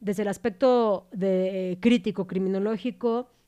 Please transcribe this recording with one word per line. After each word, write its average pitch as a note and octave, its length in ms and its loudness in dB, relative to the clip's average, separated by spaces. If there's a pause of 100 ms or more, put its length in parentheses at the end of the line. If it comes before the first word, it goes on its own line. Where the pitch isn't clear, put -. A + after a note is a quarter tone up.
desde G3+ 220 -4
el G3+ 60 -2
aspecto A3+ 840 2
de, F#3 600 0
eh, F3+ 80 -8
crítico, A3 460 2
criminológico, G#3 1000 -2 (200)